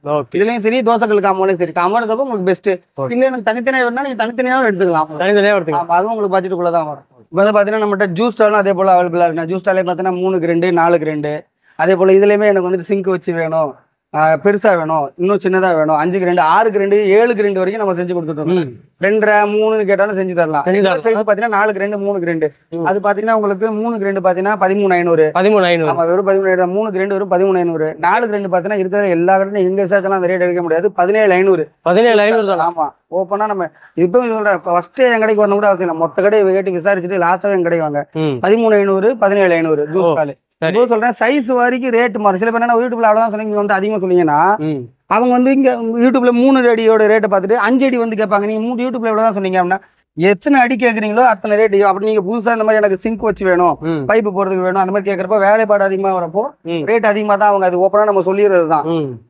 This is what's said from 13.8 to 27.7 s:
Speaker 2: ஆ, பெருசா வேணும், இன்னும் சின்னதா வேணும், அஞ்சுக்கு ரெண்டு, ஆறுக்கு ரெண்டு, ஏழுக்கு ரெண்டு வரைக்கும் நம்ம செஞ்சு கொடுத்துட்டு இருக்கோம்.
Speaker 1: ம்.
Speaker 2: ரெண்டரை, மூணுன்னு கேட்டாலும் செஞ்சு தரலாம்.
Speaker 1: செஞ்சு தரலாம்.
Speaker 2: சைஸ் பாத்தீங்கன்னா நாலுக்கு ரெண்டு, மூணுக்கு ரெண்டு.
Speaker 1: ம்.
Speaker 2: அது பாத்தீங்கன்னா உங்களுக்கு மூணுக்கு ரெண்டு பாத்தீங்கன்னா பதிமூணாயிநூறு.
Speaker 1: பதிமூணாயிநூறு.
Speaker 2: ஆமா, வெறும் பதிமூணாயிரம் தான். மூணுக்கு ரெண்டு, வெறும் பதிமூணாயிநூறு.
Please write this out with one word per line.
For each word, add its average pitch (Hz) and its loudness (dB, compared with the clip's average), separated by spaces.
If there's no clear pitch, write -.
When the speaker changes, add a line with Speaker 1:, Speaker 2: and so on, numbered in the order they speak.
Speaker 2:
ஆ, 156 0
பெருசா 202 2
வேணும், 156 -2
இன்னும் 196 0
சின்னதா 185 0
வேணும், 156 0
அஞ்சுக்கு 180 -2
ரெண்டு, 175 2
ஆறுக்கு 208 2
ரெண்டு, 196 2
ஏழுக்கு 214 2
ரெண்டு 190 -2
வரைக்கும் 202 -4
நம்ம 190 -2
செஞ்சு 180 -4
கொடுத்துட்டு 156 -6
இருக்கோம். 170 0
Speaker 1:
ம். - -10
Speaker 2:
ரெண்டரை, 208 2
மூணுன்னு 214 0
கேட்டாலும் 196 0
செஞ்சு 185 -4
தரலாம். 156 -2
Speaker 1:
செஞ்சு 196 2
தரலாம். 175 0
Speaker 2:
சைஸ் 226 2
பாத்தீங்கன்னா 214 -2
நாலுக்கு 202 0
ரெண்டு, 208 -6
மூணுக்கு 196 -2
ரெண்டு. 156 -2
Speaker 1:
ம். 170 -6
Speaker 2:
அது 202 0
பாத்தீங்கன்னா 214 0
உங்களுக்கு 208 -2
மூணுக்கு 220 -4
ரெண்டு 190 -4
பாத்தீங்கன்னா 190 0
பதிமூணாயிநூறு. 180 2
Speaker 1:
பதிமூணாயிநூறு. 180 2
Speaker 2:
ஆமா, 170 0
வெறும் 190 0
பதிமூணாயிரம் 196 2
தான். 180 -4
மூணுக்கு 208 -4
ரெண்டு, 196 -2
வெறும் 190 -4
பதிமூணாயிநூறு. 175 0